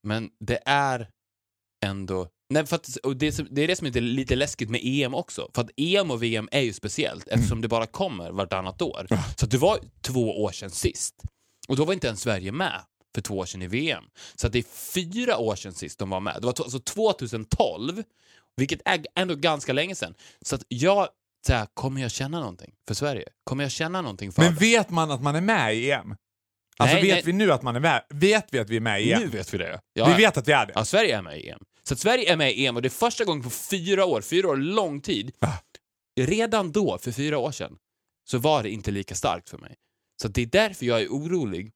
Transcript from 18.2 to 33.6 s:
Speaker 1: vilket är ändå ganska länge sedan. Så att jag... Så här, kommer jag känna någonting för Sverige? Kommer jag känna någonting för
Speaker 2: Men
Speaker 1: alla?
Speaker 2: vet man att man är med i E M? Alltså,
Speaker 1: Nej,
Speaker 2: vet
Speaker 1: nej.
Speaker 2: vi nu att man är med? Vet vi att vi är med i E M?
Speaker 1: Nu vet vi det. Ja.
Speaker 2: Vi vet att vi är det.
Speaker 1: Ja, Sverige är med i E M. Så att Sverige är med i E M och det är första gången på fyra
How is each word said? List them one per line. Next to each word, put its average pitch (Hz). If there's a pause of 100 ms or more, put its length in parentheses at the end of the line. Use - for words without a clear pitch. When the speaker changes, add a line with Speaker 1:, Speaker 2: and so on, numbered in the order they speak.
Speaker 1:
vilket 143
är 170
ändå 180
ganska 143
länge 170
sedan. 85 (280)
Så -
att 117
jag... 175 (380)
Så -
här, 110
kommer 135
jag 117
känna 147
någonting 95 (160)
för 104
Sverige? 139 (160)
Kommer 139
jag 135
känna 175
någonting 101
för 156
Speaker 2:
Men 170
Speaker 1:
alla? 156
Speaker 2:
vet 220
man 160
att 131
man 147
är 165
med 175
i 120
E 143
M? 107 (640)
Alltså, 147
Speaker 1:
Nej, 190
Speaker 2:
vet 190
Speaker 1:
nej. 170
Speaker 2:
vi 170
nu 196
att 127
man 123
är 127
med? 147
Vet 196
vi 131
att 107
vi 117
är 110
med 104
i 117
E -
M? 240
Speaker 1:
Nu 180
vet 98
vi 95
det. 87 (120)
Ja. 113
Speaker 2:
Vi 170
vet 208
att 131
vi 147
är 123
det. 98
Speaker 1:
Ja, 110
Sverige 180
är 95
med 76
i -
E -
M. - (240)
Så -
att -
Sverige 240
är 160
med 139
i 113
E 135
M 120
och 113
det 131
är -
första 233
gången 156
på 120
fyra 190